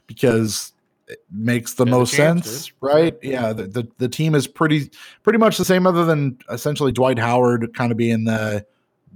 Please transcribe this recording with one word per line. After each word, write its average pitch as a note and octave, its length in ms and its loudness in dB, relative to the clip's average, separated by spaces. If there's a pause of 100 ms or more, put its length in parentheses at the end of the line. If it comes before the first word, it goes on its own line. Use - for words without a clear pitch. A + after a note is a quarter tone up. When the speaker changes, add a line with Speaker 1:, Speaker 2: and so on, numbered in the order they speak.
Speaker 1:
because A2+ 640 0 (340)
it - 120 -18 (120)
makes A2+ 440 -4
the B2+ 100 2
Speaker 2:
Yeah, A#2+ 60 2
the B2+ 60 4
Speaker 1:
most B2 160 0
Speaker 2:
chance, D#3+ 360 2
Speaker 1:
sense, B2+ 160 -12
Speaker 2:
dude. - 160 -20
Speaker 1:
right? D#3 420 2
Speaker 2:
Yeah. C3+ 80 -8
Speaker 1:
Yeah, B2 220 -4
the, A2 140 -8
the, A#2 200 -6 (120)
the B2 100 -2
team D#3 260 -2
is C3+ 120 2
pretty, D#3 440 0 (320)
pretty A3+ 160 2
much A3 180 4
the F#3 80 0
same, F#3 220 4
other E3+ 180 2
than C#3+ 320 0 (140)
essentially D3 400 -2
Dwight B2+ 280 2
Howard A#2+ 540 2
kind A#2+ 180 -2
of A2 60 -2
being A2+ 280 0
the, A2 400 -4 (500)